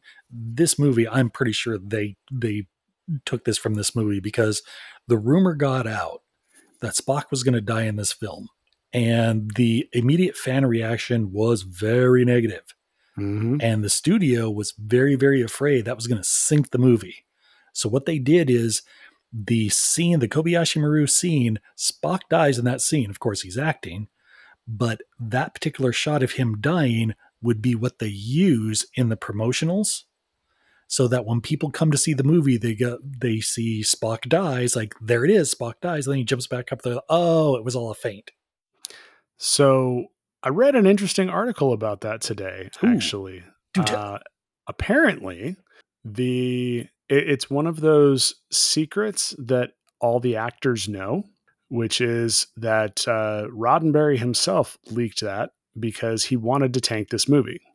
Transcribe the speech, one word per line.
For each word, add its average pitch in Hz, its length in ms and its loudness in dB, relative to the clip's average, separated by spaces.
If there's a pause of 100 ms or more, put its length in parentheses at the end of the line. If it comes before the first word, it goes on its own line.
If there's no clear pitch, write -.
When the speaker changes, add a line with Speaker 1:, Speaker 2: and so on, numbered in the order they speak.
(300)
Speaker 1:
This 117 500 -2
movie, 123 280 4
I'm 117 220 2
pretty 120 240 0
sure 113 240 -4
they, 104 380 -4 (160)
they 110 340 -4 (600)
took - 200 -6
this 107 140 0
from 110 160 -2
this 104 200 -2
movie 104 240 0
because 107 440 0 (440)
the 120 100 4
rumor 160 360 4
got 135 340 0
out 90 340 -6 (600)
that 113 140 -6
Spock - 340 -2
was 131 140 -4
gonna 123 180 2
die 113 220 -2
in 107 140 -2
this 104 140 -4
film. 98 360 -10 (460)
And 113 640 2
the 120 380 2
immediate 143 440 2
fan 135 300 0
reaction 113 640 -2
was 107 320 0
very 120 600 4
negative. 120 520 0 (420)
Speaker 2:
Mm-hmm. 104 420 -2
Speaker 1:
And 113 240 0
the 101 60 -2
studio 135 640 2
was 104 260 -6
very, 123 380 2
very 135 260 4
afraid 123 440 0
that 120 100 -4
was 113 120 -10
gonna 113 160 -2
sink - 480 2
the 127 80 0
movie. 117 460 2 (480)
So - 160 -4
what 135 160 -2
they 165 140 -2
did 151 300 4
is 117 320 2 (500)
the 110 380 0
scene, 170 500 2
the 120 80 2
Kobayashi 165 540 0
Maru 147 260 4
scene, 131 520 2 (180)
Spock - 520 -4
dies 151 300 4
in 120 60 0
that 127 160 -2
scene. 131 280 0
Of 101 100 -12
course, 104 220 -4
he's 95 160 -10
acting, 107 520 -6 (580)
but 113 340 -4 (180)
that 123 360 -4
particular 135 360 -2
shot 151 300 0
of 127 120 0
him 117 280 0
dying 117 540 0 (260)
would 117 220 0
be 123 120 2
what 113 220 -4
they 113 100 -4
use 110 840 0
in 123 160 0
the 110 80 -2
promotionals. 131 840 -4 (840)
So 127 200 0
that 120 180 0
when 117 160 0
people 147 300 -4
come 160 180 0
to 143 80 2
see 160 160 0
the 131 100 0
movie, 139 340 4
they 113 180 -2
go, 123 280 -2
they 123 360 -4
see 113 420 -4
Spock 113 480 -4
dies, 127 460 0
like, 107 260 -4
"There 117 240 2
it 170 60 6
is, 185 240 4
Spock 117 260 -8
dies." 160 240 -4
And 135 80 -2
then 139 60 0
he 127 40 0
jumps 123 220 -2
back 123 260 -8
up 123 120 -10
there, 123 160 -4 (100)
"Oh, 160 460 4
it 113 100 -4
was 123 100 -4
all 117 140 -4
a 107 60 -8
feint." 107 340 -10 (1080)
Speaker 2:
So 131 680 2 (380)
I 131 60 -2
read 247 260 4
an 220 100 6
interesting 196 440 2
article 175 440 0
about 107 280 -4
that 110 200 -8
today, 95 480 -8 (140)
Speaker 1:
Ooh. 202 40 4
Speaker 2:
actually. 98 560 -2 (300)
Speaker 1:
Do 185 100 0
tell. 104 160 -2
Speaker 2:
Uh, 101 200 -10 (480)
apparently, 165 880 -2 (500)
the, 123 840 -2 (220)
it, 143 200 2
it's 139 200 -2
one 143 180 -2
of 160 140 -6
those 147 540 4 (160)
secrets - 880 -2
that 123 320 0 (280)
all 120 200 2
the 120 160 -2
actors 113 520 -2
know, 104 360 -4 (460)
which 117 320 -2
is 117 440 0 (120)
that, 110 500 0
uh, 107 420 -2
Roddenberry 147 720 2
himself 123 580 -2 (140)
leaked 113 300 -4
that 104 320 -6 (260)
because 113 460 -4
he 131 120 -2
wanted 123 380 0
to 127 60 -2
tank 107 280 -4
this - 180 -2
movie. 139 340 2 (140)